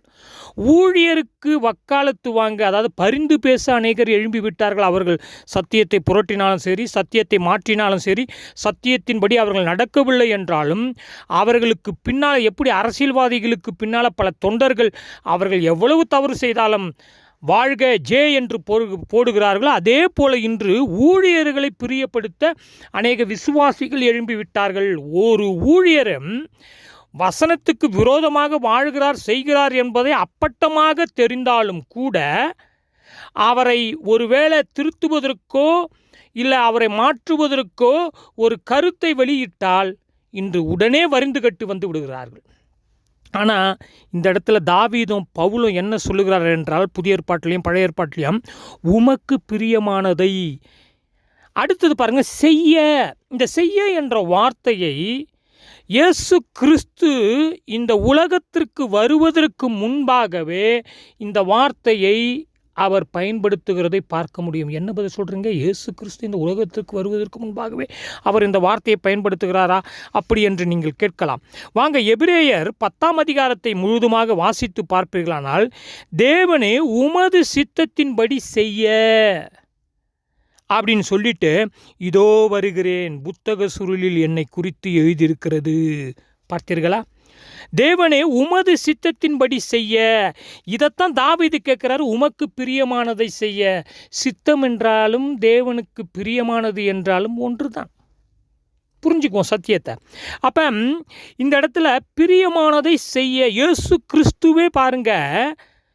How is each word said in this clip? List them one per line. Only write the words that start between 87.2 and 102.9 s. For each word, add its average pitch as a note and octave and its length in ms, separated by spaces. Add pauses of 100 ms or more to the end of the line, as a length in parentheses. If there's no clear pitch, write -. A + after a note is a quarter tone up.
"தேவனே, D#4 460
உமது E4 540
சித்தத்தின்படி D4 800
செய்ய." A3 760 (320)
இதைத்தான் D4 480
தாவீது D#4+ 460 (100)
கேட்கிறாரு, B3+ 300
"உமக்கு C#4+ 480 (140)
பிரியமானதை B3 640
செய்ய." G3 560 (260)
சித்தம் - 540
என்றாலும் A3+ 760
தேவனுக்கு A#3+ 640 (160)
பிரியமானது A3+ 640
என்றாலும் F#3+ 540
ஒன்றுதான். A#3+ 520 (1120)
புரிஞ்சுக்குவோம் C#4 480
சத்தியத்தை. F#3+ 440 (460)
அப்ப, D4 300
ம், B3+ 340 (320)
இந்த C#4 220
இடத்துல D4+ 400 (160)
பிரியமானதை E4 800